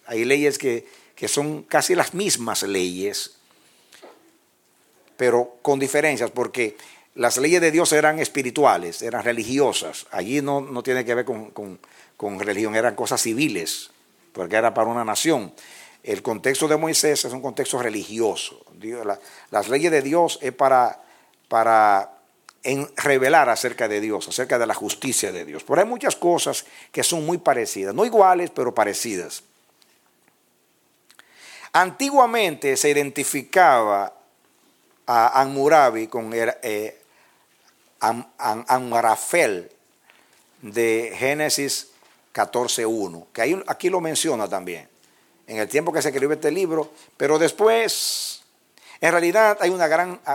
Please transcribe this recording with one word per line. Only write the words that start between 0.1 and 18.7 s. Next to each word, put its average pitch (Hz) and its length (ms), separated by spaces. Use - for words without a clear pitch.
leyes 143 320
que, 117 300
que - 120
son 151 360
casi 160 320
las 165 180
mismas 123 500
leyes, 95 720
pero 123 440
con 139 180
diferencias, 135 520
porque 117 460
las 120 220
leyes 165 240
de 160 100
Dios 160 220
eran 151 260
espirituales, 123 840
eran 113 220
religiosas. 117 880
Allí 110 300
no, 143 200
no 131 220
tiene 127 220
que 120 100
ver 120 100
con, 110 260
con, 98 280
con 101 220
religión, 104 360
eran 113 200
cosas 120 260
civiles, 113 680
porque 95 240
era 113 160
para 113 160
una 117 160
nación. 110 480
El 95 180
contexto 127 460
de 151 100
Moisés 156 480
es 120 80
un 131 80
contexto 135 400
religioso. 107 840